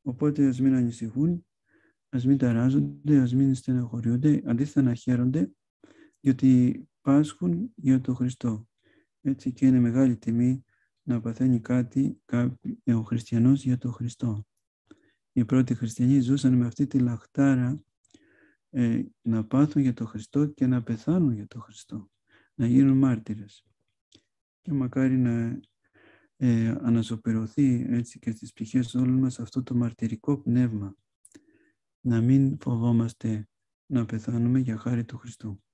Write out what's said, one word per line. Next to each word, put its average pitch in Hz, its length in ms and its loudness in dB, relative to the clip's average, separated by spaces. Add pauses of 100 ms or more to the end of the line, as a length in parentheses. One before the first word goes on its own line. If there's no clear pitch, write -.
Οπότε 143 460 0
ας 127 120 -2
μην 135 140 4
ανησυχούν, 123 720 -2 (640)
ας 123 160 -4
μην 135 120 4
ταράζονται, 135 800 2
ας 123 140 2
μην 135 220 2
στεναχωριούνται, 123 880 -2
αντίθετα 135 360 0
να 123 120 2
χαίρονται, 127 580 -2 (680)
διότι 131 640 4 (180)
πάσχουν 170 760 0
για 131 260 2
τον 127 140 -4
Χριστό. 123 520 -4 (540)
Έτσι 135 300 -4
και 135 140 -2
είναι 127 140 6
μεγάλη 120 380 2
τιμή 123 460 0 (400)
να 120 180 -2
παθαίνει 117 380 0
κάτι, 123 680 -2
κάποι-, 123 600 -4
ο 113 160 2
χριστιανός 120 640 0
για 127 140 0
τον 123 140 -6
Χριστό. 117 560 -6 (840)
Οι 120 140 0
πρώτοι 127 280 2
χριστιανοί 123 460 0
ζούσαν 131 340 2
με 123 120 2
αυτή 139 220 -4
τη 139 120 -2
λαχτάρα, 127 840 0 (840)
ε, 120 340 0 (180)
να 110 240 -2
πάθουν 143 360 2
για 131 120 0
τον 113 140 -8
Χριστό 143 380 -4
και 147 220 -2
να 127 160 0
πεθάνουν 143 500 0
για 104 140 -8
τον 117 140 -16
Χριστό, - 500 -16 (440)
να 120 120 0
γίνουν 135 300 4
μάρτυρες. 110 680 -2 (960)
Και 170 120 -8
μακάρι 131 440 0
να, 117 420 -2 (760)
ε, 117 300 2
αναζωπηρωθεί 117 1200 -2
έτσι 120 300 -4
και 117 120 -6
στις 113 220 -14
ψυχές 120 420 -4
όλων 127 240 2
μας 127 200 -2
αυτό 120 240 -6
το 123 120 -8
μαρτυρικό 117 600 -2
πνεύμα, 117 580 -2 (1120)
να 117 160 2
μην 135 380 2
φοβόμαστε 117 880 -2 (380)
να 120 200 -2
πεθάνουμε 120 540 -2
για 120 180 -2
χάρη 117 280 -4
του 123 120 -16
Χριστού. 107 460 -14 (100)